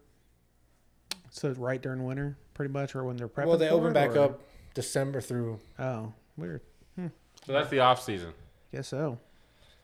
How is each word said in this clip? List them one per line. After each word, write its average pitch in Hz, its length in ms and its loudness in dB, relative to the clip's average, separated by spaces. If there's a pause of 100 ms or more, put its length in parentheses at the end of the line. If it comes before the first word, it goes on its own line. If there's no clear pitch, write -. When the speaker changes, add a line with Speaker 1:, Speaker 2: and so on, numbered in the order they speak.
(1300)
Speaker 1:
So - 200 -6
right 127 300 -4
during 131 240 -6
winter, 139 320 -6 (180)
pretty 143 180 -6
much, 139 220 -4
or 131 80 -4
when 123 140 -4
they're 120 100 -6
prepping 143 200 -4
Speaker 2:
Well, 165 100 6
they 156 100 4
Speaker 1:
for 160 80 4
Speaker 2:
open 165 160 4
Speaker 1:
it, - 20 0
Speaker 2:
back 143 220 4
Speaker 1:
or? 147 40 6
Speaker 2:
up 139 220 4 (320)
December 135 480 -2
through. 117 380 -4 (180)
Speaker 1:
Oh, 113 360 -6 (240)
weird. 156 240 -8 (340)
Hmm. 180 120 -8 (380)
Speaker 3:
So 135 80 -6
that's 147 160 2
the 139 120 2
off 123 200 8
season. 87 320 -6 (380)
Speaker 1:
Guess 135 160 -8
so. 135 320 -4 (640)